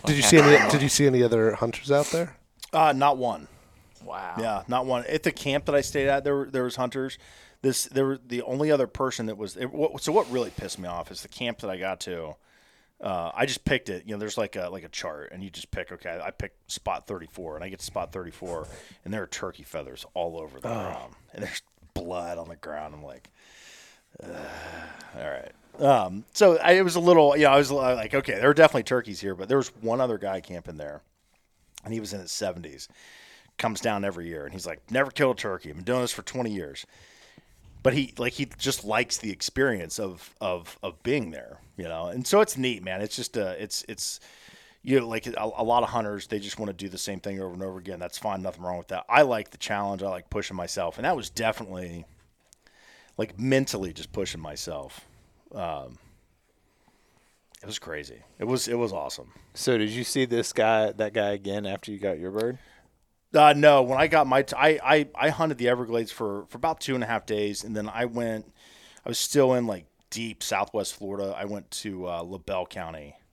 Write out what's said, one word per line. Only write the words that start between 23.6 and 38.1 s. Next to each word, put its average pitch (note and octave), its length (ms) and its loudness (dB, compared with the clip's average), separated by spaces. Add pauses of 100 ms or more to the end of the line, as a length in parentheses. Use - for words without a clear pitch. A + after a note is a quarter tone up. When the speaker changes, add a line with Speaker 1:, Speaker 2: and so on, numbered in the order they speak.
Speaker 3:
"Ugh, - 60 -16 (840)
all A#1 140 -12
right." B1+ 220 -8 (280)
Um, A2 540 4
so F3+ 240 8
I, F3 160 6
it F#3+ 100 8
was F3 120 0
a F3 40 2
little, D#3+ 360 8
you D3+ 80 6
know, C#3 80 10
I C#3 60 10
was C#3 140 6
li-, C#3+ 60 0
like, B2+ 360 0
"Okay, C3+ 220 0
there A#2+ 140 6
are D3 40 8
definitely D3 300 8
turkeys A2 380 -2
here," G2 140 -4
but F#2+ 120 -8
there C3 100 4
was B2+ 120 0 (120)
one A2+ 200 0
other A#2 160 0
guy F#2+ 240 -4
camping E2+ 360 -14
there, D2 240 -12 (840)
and A2+ 100 -8
he A2+ 60 -4
was G#2 140 -8
in G2 60 -8
his F2+ 120 -12
seventies. E2+ 560 -6 (720)
Comes A2 240 -2
down G#2 220 0
every F2 240 -6
year, D#2 180 -8
and D#2 80 -14
he's F2+ 140 -12
like, - 240 -12
"Never C3 200 2
killed C3 260 2
a - 40 -10
turkey. F#2 280 -6
I've D2 60 -12
been F2 100 -12
doing B2 160 0
this A#2+ 100 -2
for - 120 -8
twenty A#2+ 280 -6
years." D#2+ 340 -8 (1000)
But C3 100 6
he, C3+ 260 -2